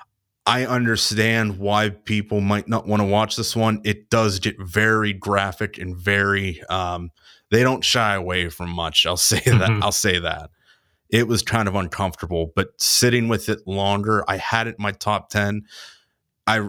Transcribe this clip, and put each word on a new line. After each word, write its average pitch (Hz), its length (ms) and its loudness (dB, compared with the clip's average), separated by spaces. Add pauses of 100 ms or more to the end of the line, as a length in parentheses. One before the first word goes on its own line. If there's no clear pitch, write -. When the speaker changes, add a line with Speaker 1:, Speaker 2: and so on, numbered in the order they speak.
(460)
Speaker 1:
I 123 200 2
understand 113 920 0
why 104 300 2
people 104 500 -2
might 101 260 0
not 110 220 -2
wanna 104 180 2
watch 107 300 2
this - 180 -4
one. 110 300 2
It 107 260 -4
does 107 300 2
get 101 200 -4
very 107 520 2
graphic 98 640 -2
and 90 180 -8
very, 98 720 0
um, 87 440 -4 (400)
they 117 100 6
don't 127 220 2
shy 110 300 2
away 90 340 -2
from 87 220 -10
much. 82 360 -2
I'll 87 100 -2
<laughs> - 0 -
say 101 280 2
that. 110 260 4
Speaker 2:
Mm-hmm. 104 140 0
Speaker 1:
I'll 101 80 0
say 90 260 0
that. 78 320 -6 (580)
It 117 180 2
was 113 160 0
kind 110 240 0
of 95 80 -2
uncomfortable, 87 800 -4
but - 260 -2
sitting 120 460 2
with 113 220 -2
it - 180 -4
longer, 101 640 0
I 95 80 -2
had 113 320 -2
it 110 100 -12
in 104 40 -8
my 101 100 -2
top 101 360 -4
ten. 104 380 -2 (800)
I, 107 220 0